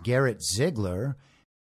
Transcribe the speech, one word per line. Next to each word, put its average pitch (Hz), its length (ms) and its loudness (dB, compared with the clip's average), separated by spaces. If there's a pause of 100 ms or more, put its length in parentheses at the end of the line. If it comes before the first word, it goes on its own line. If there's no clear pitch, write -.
Garrett 123 400 2
Ziegler, 107 720 0 (480)